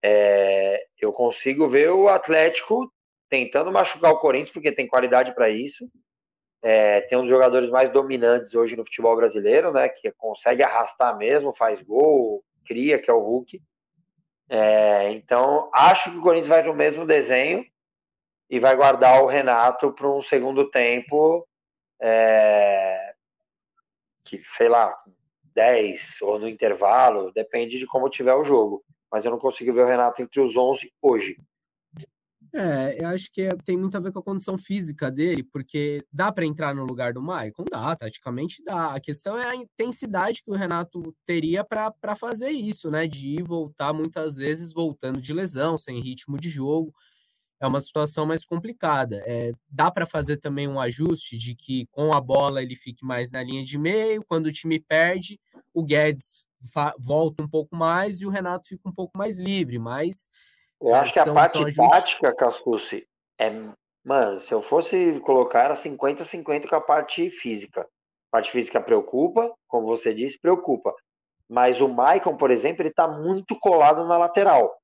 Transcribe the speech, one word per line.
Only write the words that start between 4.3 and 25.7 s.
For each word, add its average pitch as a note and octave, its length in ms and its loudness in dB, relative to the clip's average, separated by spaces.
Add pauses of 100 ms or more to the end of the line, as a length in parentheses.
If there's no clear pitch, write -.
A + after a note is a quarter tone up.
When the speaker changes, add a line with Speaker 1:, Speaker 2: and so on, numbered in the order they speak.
Speaker 1:
porque D3+ 200 -2
tem C3+ 140 -4
qualidade B2+ 480 2
pra B2 160 4
isso. C3+ 400 -8 (720)
É, G#2+ 400 4
tem B2 160 -2
um B2+ 40 2
dos B2 100 -4
jogadores B2+ 400 4
mais C3 200 2
dominantes B2 640 2
hoje A#2 220 0
no A2+ 100 -8
futebol A#2 300 2
brasileiro, A2+ 560 2
né, C3 180 2
que A2+ 220 -8
consegue A#2+ 500 -2
arrastar A2+ 560 0
mesmo, C3+ 380 0
faz A2 260 -2
gol, A#2+ 600 2 (220)
cria, B2+ 340 0
que - 100 -6
é A#2 40 6
o A#2 60 6
Hulk. B2 400 -4 (880)
É, G#2+ 640 4
então, B2+ 640 0
acho G#3+ 380 6
que F3 60 -12
o E3 40 -12
Corinthians E3 280 2
vai D#3+ 120 6
no D#3+ 140 -2
mesmo D3+ 320 0
desenho C#3+ 580 2 (840)
e B2+ 120 -2
vai C3 160 6
guardar C3 480 8
o C#3 40 4
Renato B2+ 680 2
pra C#3 140 -6
um C#3 140 -2
segundo C3+ 480 0
tempo, C3+ 760 0 (520)
é, G#2 1120 2 (1120)
que, - 160 -14 (160)
sei A#2 140 4
lá, A#2 260 2 (580)
dez A2 680 0